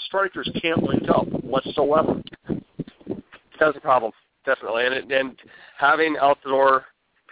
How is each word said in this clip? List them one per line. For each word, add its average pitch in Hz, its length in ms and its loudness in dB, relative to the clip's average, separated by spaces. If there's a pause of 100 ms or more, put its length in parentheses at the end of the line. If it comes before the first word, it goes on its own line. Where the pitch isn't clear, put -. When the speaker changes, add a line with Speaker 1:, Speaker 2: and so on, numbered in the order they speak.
Speaker 1:
strikers 190 440 -4 (100)
can't 165 220 0
link 139 260 -2
up - 180 2 (180)
whatsoever. 143 760 0 (1400)
Speaker 2:
That's 156 160 2
a 143 40 -18
problem, 123 300 2 (340)
definitely. 120 420 -2
And 127 80 0
it, 117 180 -6
and 135 240 -2 (420)
having 151 380 2
Altidore 135 640 4 (500)